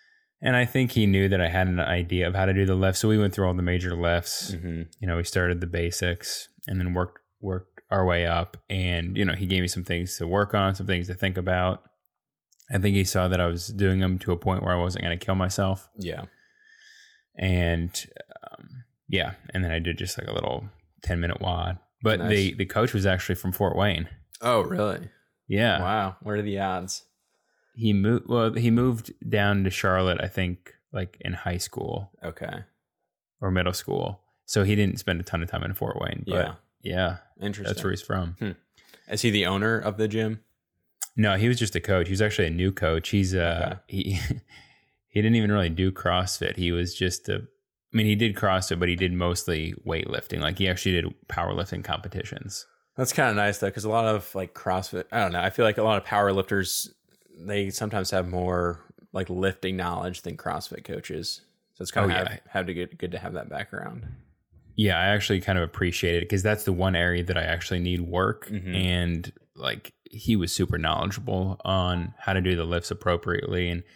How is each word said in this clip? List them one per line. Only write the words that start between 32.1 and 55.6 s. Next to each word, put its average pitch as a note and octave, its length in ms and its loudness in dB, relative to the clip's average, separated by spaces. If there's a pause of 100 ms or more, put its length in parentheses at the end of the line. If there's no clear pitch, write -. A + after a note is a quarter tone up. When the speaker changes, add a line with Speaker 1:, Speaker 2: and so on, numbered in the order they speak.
Speaker 2:
Okay. - 400 -10 (760)
Speaker 1:
or G2 120 -2
middle F#2 220 0
school. F#2 480 -6 (240)
So - 180 2
he G#2 120 4
didn't G2+ 240 2
spend E2+ 220 -2
a - 20 -6
ton - 200 -4
of F2 60 -6
time - 140 -6
in G2 100 -4
Fort - 280 -4
Wayne. - 260 -6
But - 80 -4
Speaker 2:
Yeah. F2+ 180 0 (280)
Speaker 1:
yeah, F2+ 360 -2 (240)
Speaker 2:
Interesting. G2+ 320 -4
Speaker 1:
that's - 100 -6
where F#2+ 80 0
he's G2 100 -4
from. F2+ 380 -2
Speaker 2:
Hmm. G#2 120 -4 (600)
Is G2+ 100 -2
he A#2+ 80 4
the G2+ 160 4
owner G#2 340 2
of G#2 180 -4
the A2 100 2
gym? A2 340 -2 (760)
Speaker 1:
No, G#2 220 4
he G#2+ 100 4
was A#2+ 120 4
just G#2 160 0
a E2+ 40 2
coach. F2+ 280 2
He F#2 60 -2
was F#2+ 80 2
actually G2+ 260 2
a D#2+ 40 0
new F2+ 200 2
coach. D#2+ 380 0
He's, F#2+ 260 2
uh, E2+ 380 0
Speaker 2:
Okay. F#2+ 140 -12
Speaker 1:
he, F#2+ 320 -2 (440)
<laughs> - 460 -20
he G#2 120 0
didn't A2+ 140 4
even G#2+ 160 4
really G2 180 2
do F#2 220 2
CrossFit. F#2 640 0
He F2 160 0
was F2 240 -2
just - 340 -2
a, - 60 0
I - 640 -8
mean, G#2+ 80 4
he G#2+ 100 4
did G#2+ 200 2
CrossFit, F#2 440 0
but F2 100 2
he F2 60 2
did F2+ 180 2
mostly F2 600 -2 (120)
weightlifting. - 540 -4
Like, D#2 180 -2
he F#2+ 120 2
actually F2+ 320 2
did F#2 120 -4 (140)
powerlifting F2 560 -4
competitions. - 840 -8 (320)
Speaker 2:
That's B2+ 160 -2
kinda B2+ 200 2
nice, G#2 260 2
though, G2 120 0
'cause G2+ 140 -8
a A2 40 -2
lot A2+ 160 2
of, G#2+ 300 0
like, F#2+ 180 -6
CrossFit, F#2 580 -4
I A#2 80 0
don't F#2+ 140 2
know, F2 80 0
I F#2 80 2
feel A#2+ 160 2